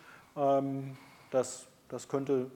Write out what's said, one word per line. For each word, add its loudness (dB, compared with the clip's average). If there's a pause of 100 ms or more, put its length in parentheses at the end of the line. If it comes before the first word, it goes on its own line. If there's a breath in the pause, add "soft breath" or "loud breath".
(360 loud breath)
Ähm, 0 (340 loud breath)
das, -2 (220)
das -10
könnte 0